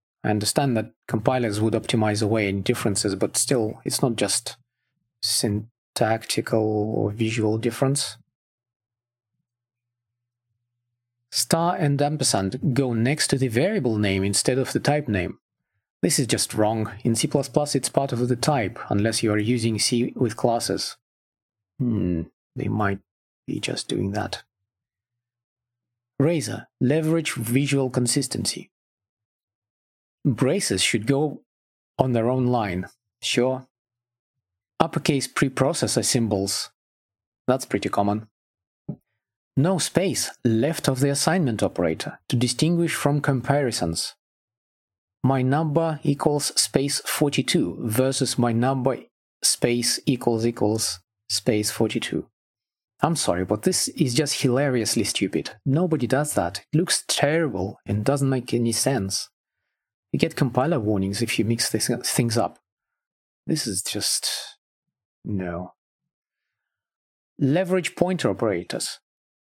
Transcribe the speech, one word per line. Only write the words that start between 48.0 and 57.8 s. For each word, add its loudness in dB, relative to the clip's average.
my 4
number 0
space 0
equals 0
equals 0
space 0
forty-two. -2
I'm 2
sorry, 0
but -2
this 0
is 0
just 0
hilariously 2
stupid. -2
Nobody 2
does 0
that. -2
It 4
looks 0
terrible 0